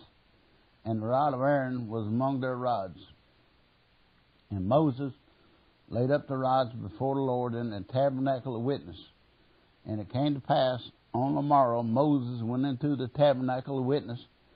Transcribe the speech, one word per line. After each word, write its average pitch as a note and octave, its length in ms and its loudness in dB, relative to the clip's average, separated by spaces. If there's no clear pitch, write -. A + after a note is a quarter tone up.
and A2 180 -2
the A2 40 -4
rod C3+ 280 2
of B2 60 -4
Aaron B2+ 480 0
was A2 180 -4
among B2+ 340 0
their B2+ 160 -2
rods. A2 420 -2
And F#2+ 160 -4
Moses C#3 460 2
laid B2 220 0
up D3 160 0
the C3+ 100 -4
rods C3 360 0
before B2 420 -4
the C#3 60 0
Lord B2 340 -2
in A#2+ 160 -4
the G2+ 220 -8
tabernacle C3 640 0
of A2+ 60 -4
witness. F2+ 340 -4
And G#2+ 140 -6
it F#2 120 -10
came C#3+ 220 0
to C3+ 60 -4
pass, C3 400 2
on C3+ 200 0
the D3 80 0
morrow, C3 400 4
Moses B2 600 2
went B2 220 0
into C#3+ 320 0
the B2 120 -4
tabernacle C3 680 2
of B2+ 60 0
witness, B2 340 0